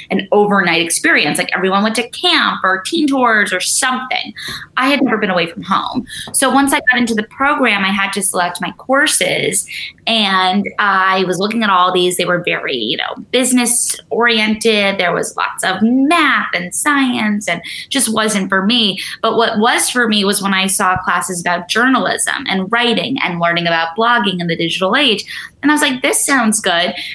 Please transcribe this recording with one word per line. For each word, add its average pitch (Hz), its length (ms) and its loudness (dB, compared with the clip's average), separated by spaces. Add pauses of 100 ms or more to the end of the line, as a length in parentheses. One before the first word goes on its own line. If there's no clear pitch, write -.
(100)
an 190 200 -2
overnight 196 520 2
experience. 170 560 0
Like, 180 180 -4
everyone 190 260 0
went 220 140 0
to 240 140 -2
camp 247 520 0
or 190 200 0
teen 320 260 0
tours 226 420 2
or 185 100 -2
something. - 720 -4 (420)
I 262 140 2
had 285 120 2
never 220 140 0
been 202 140 0
away 175 160 0
from 175 160 -10
home. 185 440 -4 (280)
So 262 160 2
once 277 240 2
I 294 60 0 (100)
got 240 100 2
into 233 140 0
the 214 100 -2
program, 262 580 0
I 190 80 0
had 196 220 -2
to 196 100 -4
select 180 380 -2
my 180 120 -6
courses. 262 960 0 (400)
And 190 640 2 (100)
I 190 460 2
was 175 140 -2
looking 214 240 -2
at 208 80 2
all 180 220 4
these. 180 260 2
They 180 80 0
were 175 180 0
very, 160 320 -4
you 120 220 -4
know, - 160 -4 (160)
business 247 680 0 (120)
oriented. 220 880 2
There 175 160 0
was 180 200 -4
lots - 300 -4
of 190 160 0
math 262 720 2
and 180 220 -4
science 240 760 0
and - 140 -2 (260)
just 262 240 0
wasn't 214 380 0
for 190 160 2
me. 214 320 2 (240)
But 226 140 0
what 214 220 2
was 269 360 2
for 240 140 2
me 214 160 2
was 196 180 0
when 196 100 0
I 190 140 2
saw 185 320 2
classes 180 420 -2
about 175 280 -2
journalism 220 800 0
and 185 220 -2
writing 226 520 0
and 175 160 -4
learning 170 300 0
about 165 280 0
blogging 220 440 2
in 175 80 -4
the 170 80 -2
digital 170 400 0
age. 269 280 0 (380)
And 285 80 2
I 302 40 6
was 294 60 2
like, 269 220 -2
"This - 240 0
sounds 233 340 2
good." 180 320 0 (220)